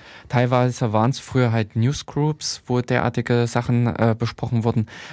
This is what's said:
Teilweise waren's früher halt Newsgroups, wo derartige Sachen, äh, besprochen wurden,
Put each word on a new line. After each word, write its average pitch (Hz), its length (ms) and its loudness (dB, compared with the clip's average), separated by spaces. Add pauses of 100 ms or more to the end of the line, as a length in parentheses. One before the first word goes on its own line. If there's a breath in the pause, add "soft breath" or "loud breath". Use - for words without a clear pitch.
(280 loud breath)
Teilweise 123 640 2
waren's 110 280 2
früher 123 320 0
halt 110 240 -2
Newsgroups, 143 920 -2
wo 123 140 0
derartige 120 640 0
Sachen, 120 400 0
äh, 113 320 2
besprochen 117 460 -2
wurden, 113 220 0 (260 loud breath)